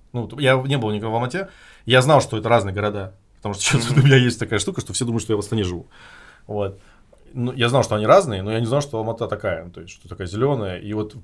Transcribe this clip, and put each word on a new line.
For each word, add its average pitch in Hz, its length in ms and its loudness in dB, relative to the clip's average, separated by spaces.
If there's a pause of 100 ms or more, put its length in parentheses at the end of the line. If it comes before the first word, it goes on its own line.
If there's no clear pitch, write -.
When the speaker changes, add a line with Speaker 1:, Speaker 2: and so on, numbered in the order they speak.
(120)
Speaker 1:
Ну, 117 140 -6
т-, 90 160 -8
я 131 140 6 (100)
не 143 100 0
был 113 140 -2
никогда 107 200 -4
в 113 40 -4
Алмате. 123 340 -4 (380)
Я 127 160 6
знал, 143 180 6
что - 160 -4
это 107 120 -4
разные 107 260 2
города. 101 380 -4 (240)
Потому 101 180 -6
что - 80 -8
<laughs> 131 160 2
сейчас 120 120 -2
Speaker 2:
Мгм. 139 100 4
Speaker 1:
у 131 60 6
меня 135 100 8
есть 123 240 4
такая 113 180 -2
штука, 185 220 -4
что - 120 -8
все - 120 -4
думают, 113 180 -2
что 113 100 -2
я 104 40 2
в 101 40 0
Астане 107 240 -2
живу. 87 220 -8 (600)
Вот. 101 300 -6 (600)
Ну, 123 140 -2
я 120 160 0
знал, 123 160 4
что 110 120 -2
они 107 100 0
разные, 139 360 4
но 101 100 -6
я 113 80 0
не 117 60 -2
знал, 135 140 0
что 143 180 -8
Алмата 110 300 -4
такая, 90 360 -6
ну, 87 60 -16
то 85 120 -18
есть, 85 100 -20
что - 160 -20
такая 95 180 -10
зеленая. 104 520 -2
И 101 160 -10
вот 107 300 -6